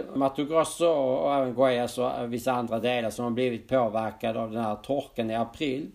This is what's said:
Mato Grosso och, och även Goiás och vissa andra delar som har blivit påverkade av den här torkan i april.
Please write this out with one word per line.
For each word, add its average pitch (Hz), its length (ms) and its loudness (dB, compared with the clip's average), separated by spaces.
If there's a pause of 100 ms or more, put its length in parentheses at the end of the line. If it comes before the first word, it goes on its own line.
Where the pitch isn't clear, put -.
(160)
Mato 135 300 0
Grosso 160 400 2
och, 147 400 2
och 143 80 2
även 131 220 0
Goiás 123 420 2
och 123 360 -2
vissa 123 180 0
andra 117 280 0
delar 120 300 0
som 120 140 -6
har 120 80 0
blivit 117 360 0
påverkade 113 760 0
av 110 100 -4
den 113 120 -2
här 107 120 -2
torkan 120 560 -4
i 113 40 0
april. 135 600 -4